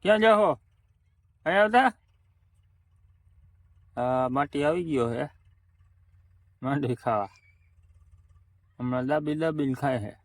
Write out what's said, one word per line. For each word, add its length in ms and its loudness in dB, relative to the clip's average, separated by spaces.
ક્યાં 180 4
જાઓ? 400 4
અહીં 160 2
આવતા? 320 4
આ 320 -2
માટી 360 -2
આવી 200 -2
ગયો 240 -2
હે. 200 -6
માંડવી 320 -2
ખાવા. 340 -2
હમણાં 280 -4
દાબી 280 -2
દાબીને 400 -2
ખાય 240 -2
હે. 260 -10